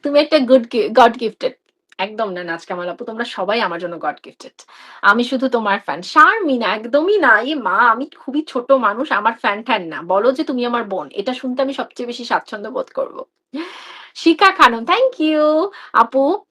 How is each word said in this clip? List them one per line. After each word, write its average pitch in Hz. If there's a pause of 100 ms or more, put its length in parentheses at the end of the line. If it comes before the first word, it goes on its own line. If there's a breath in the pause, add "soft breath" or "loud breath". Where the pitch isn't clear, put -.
তুমি 294
একটা 302
গুড 247
গি-, 220
গড 240
গিফটেড। 208 (460)
একদম 214
না, 180
নাচ 165
কামাল 180
আপু, 202
তোমরা 233
সবাই 208
আমার 170
জন্য 170
গড 147
গিফটেড। - (400 loud breath)
আমি 214
শুধু 254
তোমার 214
ফ্যান। 160
শারমিন, 311
একদমই 240
না। 233
এ 277
মা, 226
আমি 247 (120)
খুবই 294
ছোট 247
মানুষ, 247
আমার 214
ফ্যান 220
ট্যান 220
না। 156
বলো 196
যে 294
তুমি 247
আমার 240
বোন, 196
এটা 226
শুনতে 262
আমি 269
সবচেয়ে 254
বেশি 240
স্বাচ্ছন্দ্য 202
বোধ -
করব। - (920 loud breath)
শিখা 330
খানম, 277
thank 480
you 311 (220 loud breath)
আপু। 269